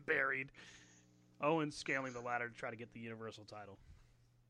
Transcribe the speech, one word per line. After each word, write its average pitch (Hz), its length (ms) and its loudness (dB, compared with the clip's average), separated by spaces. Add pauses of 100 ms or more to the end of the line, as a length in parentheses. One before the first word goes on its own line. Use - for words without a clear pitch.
buried. 135 460 2 (920)
Owen's 151 340 6
scaling 135 380 0
the 120 80 -4
ladder 120 280 2
to 117 60 -14
try 131 140 -4
to 117 60 -6
get 113 180 -10
the 117 60 -10
Universal 113 460 -8
title. 101 340 -10 (720)